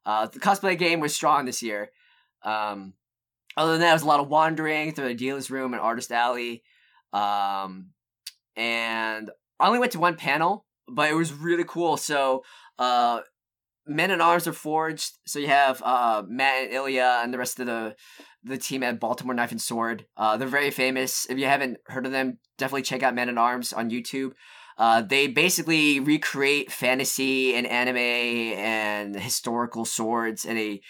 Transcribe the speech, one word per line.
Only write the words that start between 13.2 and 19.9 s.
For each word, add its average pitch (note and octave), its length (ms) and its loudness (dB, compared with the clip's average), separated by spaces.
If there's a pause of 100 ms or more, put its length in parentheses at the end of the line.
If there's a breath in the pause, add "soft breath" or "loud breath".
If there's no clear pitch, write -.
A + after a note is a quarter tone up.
Men D#3+ 260 0
at F3 100 2
Arms E3+ 260 4
are E3 60 -2
forged. D#3 720 -4
So - 140 -6
you C#3+ 80 -2
have, C#3 360 4
uh, A#2 440 2
Matt C3 380 0
and G#2+ 80 -6
Ilya B2+ 500 2
and B2 100 -4
the B2+ 60 -4
rest B2 200 -6
of B2+ 60 -6
the, A2+ 300 -4 (480 soft breath)
the C3 140 -8
team C3+ 260 -6
at A#2+ 160 -2
Baltimore B2 340 -4
Knife A#2+ 180 -2
and A2+ 100 -8
Sword. A2+ 440 -4 (100)